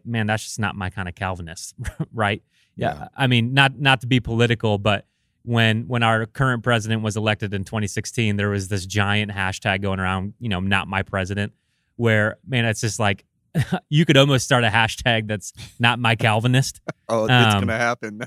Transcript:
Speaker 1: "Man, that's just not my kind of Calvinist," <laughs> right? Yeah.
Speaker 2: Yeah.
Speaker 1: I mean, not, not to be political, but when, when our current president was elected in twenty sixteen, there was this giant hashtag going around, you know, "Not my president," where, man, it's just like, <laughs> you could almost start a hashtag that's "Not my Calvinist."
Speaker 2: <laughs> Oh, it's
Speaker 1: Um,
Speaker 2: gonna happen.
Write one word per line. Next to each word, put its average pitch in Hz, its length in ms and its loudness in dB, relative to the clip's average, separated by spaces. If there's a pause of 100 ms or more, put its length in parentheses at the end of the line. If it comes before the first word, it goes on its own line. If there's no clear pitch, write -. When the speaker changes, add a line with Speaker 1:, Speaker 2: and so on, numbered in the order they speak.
Speaker 1:
"Man, 117 220 -2
that's 107 160 0
just - 160 -14
not 101 160 -4
my 92 140 -6
kind 92 200 -8
of 85 40 -12
Calvinist," 90 640 -10 (180)
<laughs> - 200 -10
right? 107 280 0 (360)
Yeah. 117 180 -2
Speaker 2:
Yeah. - 200 -14
Speaker 1:
I 135 120 0
mean, 123 260 4
not, 135 260 4
not 135 220 2
to 123 60 -10
be 123 140 2
political, 117 580 0
but 101 260 -2 (380)
when, 113 440 0
when 120 140 -2
our 113 240 2
current 123 380 -2
president 110 400 0
was 107 140 -2
elected 107 360 -2
in 98 100 -4
twenty 104 240 -4
sixteen, 107 500 -2
there 101 120 0
was 101 200 -2
this 95 180 -4
giant 104 440 0
hashtag 98 500 -4
going 95 180 -4
around, 95 400 -4
you 120 100 -8
know, 92 100 -2
"Not 95 280 0
my 95 160 -2
president," 101 480 -4 (460)
where, 110 400 2 (100)
man, 120 180 0
it's 110 160 -2
just 110 180 -4
like, 101 260 0 (300)
<laughs> - 340 -2
you 156 160 4
could 143 120 6
almost 135 280 4
start 123 180 2
a 113 60 4
hashtag 113 580 0
that's 104 260 -8 (240)
"Not 120 220 2
my 117 160 4
Calvinist." 120 720 2
Speaker 2:
<laughs> - 60 -12 (180)
Oh, 110 160 0
it's 120 80 2 (220)
Speaker 1:
Um, 101 120 2
Speaker 2:
gonna 113 100 -2
happen. 117 500 -4